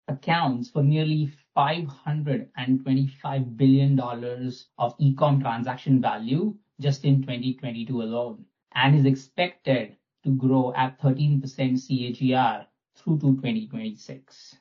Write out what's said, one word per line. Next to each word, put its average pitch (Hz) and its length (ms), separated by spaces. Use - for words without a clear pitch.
accounts 139 640
for 147 140
nearly 156 480
five 151 320
hundred 147 680
and 131 280
twenty-five 135 760
billion 135 380
dollars 123 720
of - 220
e-com 139 420
transaction 123 600
value 117 520
just 139 240
in 139 200
twenty 127 320
twenty-two 117 460
alone, 113 440
and 135 220
is 139 100
expected 135 920
to 156 60
grow 131 460
at 131 260
thirteen 143 400
percent 127 380
C 123 280
A 117 60
G 127 200
R 120 320
through 156 240
to 139 180
twenty 110 300
twenty-six. 110 920